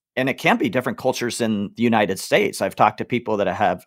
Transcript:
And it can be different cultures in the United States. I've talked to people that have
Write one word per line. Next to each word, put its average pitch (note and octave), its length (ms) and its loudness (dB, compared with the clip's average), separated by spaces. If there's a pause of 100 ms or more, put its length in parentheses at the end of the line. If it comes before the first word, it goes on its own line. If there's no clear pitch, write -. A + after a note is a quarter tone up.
(180)
And C3 120 0
it - 80 -4
can F#3+ 180 2
be C3 140 0
different B2 260 -2
cultures A#2+ 460 -4
in G#2 340 -2
the A#2 60 -2
United G#2+ 360 2
States. - 440 0
I've F#2+ 120 -2
talked A2 240 4
to A2+ 60 -6
people A#2 320 -2
that G2+ 100 2
have F2+ 400 0